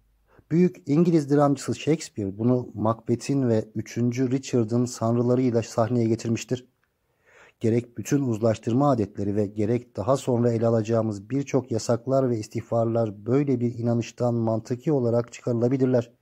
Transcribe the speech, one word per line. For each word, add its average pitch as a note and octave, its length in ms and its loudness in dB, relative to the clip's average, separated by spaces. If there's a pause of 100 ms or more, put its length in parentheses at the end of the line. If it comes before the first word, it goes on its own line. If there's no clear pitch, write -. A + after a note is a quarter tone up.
(520)
Büyük F3 340 2
İngiliz D#3 440 2
dramcısı C#3+ 460 2
Shakespeare G#2 600 -4
bunu B2 360 0
Macbeth'in A#2 760 -2
ve A2 260 2
üçüncü A#2+ 560 -2
Richard'ın B2 540 0
sanrılarıyla A#2+ 800 0
sahneye A#2 440 0
getirmiştir. A2+ 600 -4 (920)
Gerek A#2 380 0
bütün C#3 260 -2
uzlaştırma A#2 680 2
adetleri G2+ 440 -2
ve G#2 120 0
gerek A2 500 -4
daha B2 200 2
sonra A#2+ 340 0
ele A2+ 160 0
alacağımız A2 600 0
birçok C3+ 420 -2
yasaklar B2+ 580 0
ve A#2+ 80 -2
istihbarlar A2+ 880 -2
böyle C3 340 0
bir A#2+ 160 -2
inanıştan A#2 580 -2
mantıki A2+ 580 -2
olarak A#2+ 420 0
çıkarılabilirler. B2 880 0